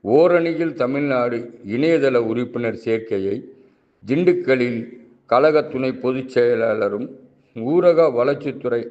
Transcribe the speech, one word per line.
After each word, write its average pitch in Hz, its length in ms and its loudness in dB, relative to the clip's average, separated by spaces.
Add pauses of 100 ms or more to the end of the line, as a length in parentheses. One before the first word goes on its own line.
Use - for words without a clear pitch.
ஓரணியில் 165 680 2
தமிழ்நாடு 123 920 -2
இணையதள 135 500 2
உறுப்பினர் 117 680 -2
சேர்க்கையை 110 680 -4 (520)
திண்டுக்கல்லில் 127 800 0 (400)
கழக 151 360 4
துணை 131 300 -4
பொதுச் 127 460 -4
செயலாளரும் 113 720 0 (460)
ஊரக 160 560 2
வளர்ச்சித்துறை 127 800 -2